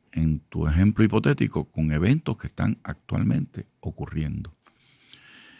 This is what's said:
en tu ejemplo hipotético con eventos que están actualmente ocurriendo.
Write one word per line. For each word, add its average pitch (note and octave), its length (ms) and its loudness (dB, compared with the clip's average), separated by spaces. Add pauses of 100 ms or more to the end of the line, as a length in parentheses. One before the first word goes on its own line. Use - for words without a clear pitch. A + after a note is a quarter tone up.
(120)
en D#2+ 280 0
tu D#2+ 260 -4
ejemplo G2 380 4
hipotético G#2 640 0
con D#2 260 -2
eventos G2 460 0
que - 80 -12
están - 380 -2
actualmente - 840 -4 (140)
ocurriendo. D2+ 760 -8 (1040)